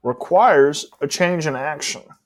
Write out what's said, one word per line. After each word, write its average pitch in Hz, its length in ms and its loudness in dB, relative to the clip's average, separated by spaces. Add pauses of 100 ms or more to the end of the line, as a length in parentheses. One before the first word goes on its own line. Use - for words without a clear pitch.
requires 147 800 2 (140)
a 143 80 -4
change 175 380 -2
in 139 100 -4
action. 143 480 -8 (200)